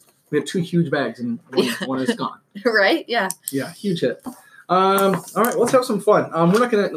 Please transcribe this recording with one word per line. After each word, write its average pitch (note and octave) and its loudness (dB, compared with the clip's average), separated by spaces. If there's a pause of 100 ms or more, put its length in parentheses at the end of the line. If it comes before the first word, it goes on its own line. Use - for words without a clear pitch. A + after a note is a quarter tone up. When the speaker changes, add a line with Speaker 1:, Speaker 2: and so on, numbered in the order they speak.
(300)
Speaker 1:
We D3 0
have C#3+ -4
two G3 -4
huge E3+ 0
bags B2 -4
and A#2 -6 (120)
one, F#3+ 2
Speaker 2:
<laughs> - -2
Yeah. A#3 -4 (120)
Speaker 1:
one C3 -4
is G#3 -2
gone. B2 -8 (140)
Speaker 2:
<laughs> G3+ -10
Right? A3 2
Yeah. G#3+ -2 (240)
Speaker 1:
Yeah, C3+ -4
huge G3 -4
hit. A#2+ -2 (480)
Um, F#3+ 2 (140)
all G3 2
right, A#3 0
let's A3+ 0
have B3+ 4
some G#3 -2
fun. F3 2
Um, E3+ 4
we're A3 6
not A#3+ 2
gonna, G3+ 2